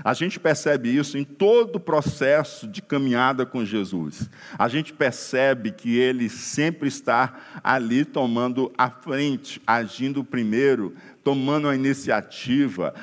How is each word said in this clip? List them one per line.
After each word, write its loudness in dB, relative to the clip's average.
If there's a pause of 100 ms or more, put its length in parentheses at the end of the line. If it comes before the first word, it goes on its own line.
A 2
gente -4
percebe 0
isso -2
em -4
todo 2
o -2
processo 0
de -12
caminhada 0
com -4
Jesus. -4 (280)
A 2
gente -4
percebe 0
que -2
ele 2
sempre -2
está 0 (240)
ali 2
tomando -2
a 2
frente, -6
agindo 0
primeiro, 2 (280)
tomando 0
a 2
iniciativa. 0